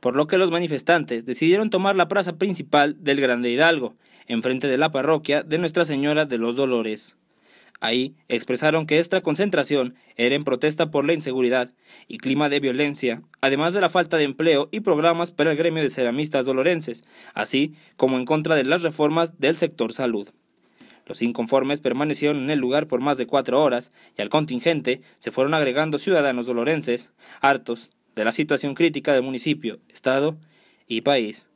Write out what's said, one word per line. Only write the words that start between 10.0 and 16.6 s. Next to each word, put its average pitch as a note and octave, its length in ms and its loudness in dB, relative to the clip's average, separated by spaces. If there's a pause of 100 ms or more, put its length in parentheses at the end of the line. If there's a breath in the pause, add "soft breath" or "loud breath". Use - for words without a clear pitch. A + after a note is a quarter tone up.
era B2 180 2
en D3 100 -2
protesta D#3 460 0
por D3 140 0
la D#3 80 2
inseguridad B2+ 600 0 (340 loud breath)
y A2+ 80 -14
clima C#3 320 0
de C#3+ 120 0
violencia, C3+ 640 -2 (200)
además C#3+ 320 0
de G3+ 80 2
la E3+ 80 2
falta E3+ 260 0
de D3+ 80 4
empleo D3 480 2
y G#3 80 -4
programas E3+ 520 2
para D#3 180 2
el D3 80 0
gremio D#3+ 240 0
de C3+ 80 0
ceramistas C3 560 -2
dolorenses, C3+ 560 -2 (320 loud breath)